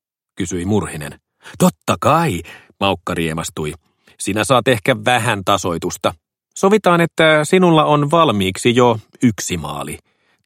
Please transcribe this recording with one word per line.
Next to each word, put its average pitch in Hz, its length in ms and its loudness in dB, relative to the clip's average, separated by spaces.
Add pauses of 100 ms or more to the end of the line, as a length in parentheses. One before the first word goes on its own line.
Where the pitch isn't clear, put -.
(340)
kysyi 90 300 -6
Murhinen. 82 560 -4 (380)
"Totta - 420 0
kai", 135 420 0 (380)
Maukka 95 340 -2
riemastui. 80 600 -6 (440)
"Sinä 104 260 -4
saat 123 240 2
ehkä 127 360 0
vähän 113 400 0
tasoitusta. 90 680 -2 (420)
Sovitaan, 190 440 2
että 156 440 2
sinulla 170 400 4
on 147 260 0
valmiiksi 117 680 2
jo 120 220 4 (240)
yksi 110 340 0
maali. 73 420 -10 (480)